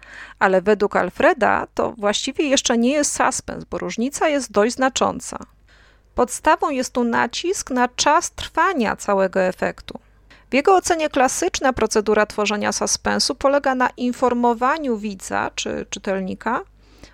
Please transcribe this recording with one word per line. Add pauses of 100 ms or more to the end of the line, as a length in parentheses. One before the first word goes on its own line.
(400)
Ale
według
Alfreda
to
właściwie
jeszcze
nie
jest
suspens,
bo
różnica
jest
dość
znacząca. (800)
Podstawą
jest
tu
nacisk
na
czas
trwania
całego
efektu. (520)
W
jego
ocenie
klasyczna
procedura
tworzenia
suspensu
polega
na
informowaniu
widza
czy
czytelnika (520)